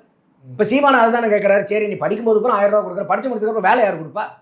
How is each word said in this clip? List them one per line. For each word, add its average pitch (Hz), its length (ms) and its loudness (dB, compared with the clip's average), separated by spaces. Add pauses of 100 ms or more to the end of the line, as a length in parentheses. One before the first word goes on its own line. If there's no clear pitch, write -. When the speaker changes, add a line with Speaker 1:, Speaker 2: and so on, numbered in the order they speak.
(460)
Speaker 1:
ம். 131 60 -20
Speaker 2:
இப்ப 165 120 -2
சீமான் 277 300 2
அதை 226 180 4
தானே 226 240 0
கேட்கறாரு, 202 280 2
"சரி, 208 240 -4
நீ 196 60 -6
படிக்கும்போது 208 480 0
கூட 240 120 0
ஆயிரம் 202 300 2
ரூபா 185 60 -8
கொடுக்குற, 175 160 -8
படிச்சு 214 240 -2
முடிச்சதுக்கு 220 260 -4
அப்புறம் 196 160 2
வேலை 247 120 2
யார் 165 240 -4
கொடுப்பா? 190 160 -8 (180)